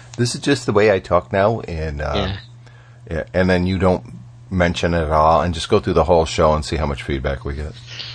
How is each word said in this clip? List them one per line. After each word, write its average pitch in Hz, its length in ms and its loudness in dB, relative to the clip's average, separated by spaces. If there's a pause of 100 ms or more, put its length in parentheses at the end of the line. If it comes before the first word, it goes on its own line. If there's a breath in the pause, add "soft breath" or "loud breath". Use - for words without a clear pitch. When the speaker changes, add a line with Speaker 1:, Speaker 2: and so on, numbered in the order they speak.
(180 loud breath)
Speaker 1:
This 120 180 -2
is 147 60 -10
just 139 240 0
the 117 80 -2
way 104 180 6
I 95 80 2
talk 87 320 -2
now, 104 300 2
and, 78 400 -6
uh, 73 140 -6
Speaker 2:
Yeah. 95 220 -4 (720 loud breath)
Speaker 1:
yeah, 80 140 -4 (100)
and 92 160 2
then 90 160 2
you 92 140 0
don't 92 240 2 (460)
mention 87 440 0
it 85 100 2
at 76 80 -4
all, 78 300 4
and 87 120 0
just 80 160 -8
go 101 100 4
through 92 140 -2
the 80 100 4
whole 82 220 4
show 78 280 2
and 76 120 -2
see 87 100 -6
how 78 100 -2
much 69 180 -4
feedback 67 420 -4
we 71 100 -8
get. 76 160 -10 (440 loud breath)